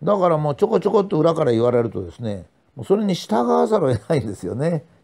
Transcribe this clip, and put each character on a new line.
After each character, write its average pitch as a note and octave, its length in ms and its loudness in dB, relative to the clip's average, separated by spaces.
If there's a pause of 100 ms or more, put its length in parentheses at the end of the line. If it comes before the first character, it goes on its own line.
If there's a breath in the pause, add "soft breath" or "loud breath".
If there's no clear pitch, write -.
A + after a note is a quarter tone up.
だ G3 160 0
か F3+ 100 2
ら D#3+ 100 2
も D3+ 140 -2
う - 20 -4
ち - 100 -4
ょ - 40 4
こ G#3 120 2
ち D#3+ 60 0
ょ G3 40 -2
こ G#3 100 4
っ G3 80 0
と E3 100 -2
裏 E3 160 4
か D#3 100 0
ら B2+ 80 2
言 A2+ 100 2
わ A#2+ 100 2
れ A#2+ 100 2
る A2+ 80 -2
と G2 120 -8
で E2+ 80 -12
す - 100 -18
ね、 G2+ 260 -8 (280)
も B2 80 -12
う - 40 -14
そ G3 100 2
れ A3 80 0
に F#3+ 100 0
従 A3+ 360 -2
わ A#3+ 160 2
ざ G#3+ 120 2
る D#3+ 80 0
を B2+ 80 2
得 - 140 -6
な E3 80 0
い A#2+ 80 -2
ん - 20 -10
で G2+ 80 -8
す F#2 120 -10
よ F#2 80 -6
ね。 D#3 300 -4 (200 soft breath)